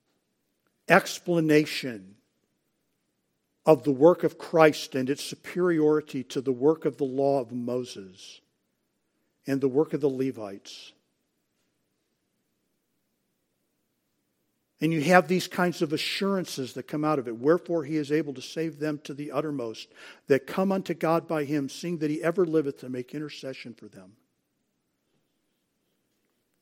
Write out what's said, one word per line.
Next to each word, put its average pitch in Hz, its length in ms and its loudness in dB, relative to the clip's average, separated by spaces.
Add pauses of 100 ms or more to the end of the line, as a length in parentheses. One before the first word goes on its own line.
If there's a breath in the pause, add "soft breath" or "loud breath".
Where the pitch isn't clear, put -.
(880)
explanation 151 1300 2 (1500)
of 151 200 6
the 143 80 2
work 160 300 8
of 156 140 -2
Christ - 580 4
and 131 140 -2
its 143 140 -4
superiority 151 1040 0
to 135 180 -6
the 131 100 -2
work 143 320 0
of 139 140 -4
the 147 60 -2
law 139 360 0
of 117 120 -8
Moses 120 920 -8 (1040)
and 135 160 -2
the 135 60 4
work 151 260 -2
of 139 80 -4
the 143 80 2
Levites. 120 800 -8 (4000)
And 160 100 0
you 160 80 -2
have 180 260 6
these 180 220 0
kinds 180 320 -2
of 156 140 -2
assurances 170 800 -4
that 127 80 -10
come 151 200 -6
out 151 160 2
of 120 100 -4
it. 113 80 -6
"Wherefore 160 480 2
he 151 120 -4
is 143 160 -2
able 151 220 0
to 127 80 -14
save 160 360 -8
them 151 260 -4
to 151 100 -12
the 147 180 -10
uttermost 131 560 -6 (380 loud breath)
that 135 200 4
come 190 240 0
unto 190 220 -2
God 165 340 0
by 156 180 -2
him, 139 260 -2
seeing 175 280 -8
that 151 120 -2
he 156 120 -4
ever 170 220 2
liveth 156 360 0
to 127 100 -12
make 127 240 -8
intercession 139 580 -12
for 107 160 -20
them." 104 280 -20 (2500)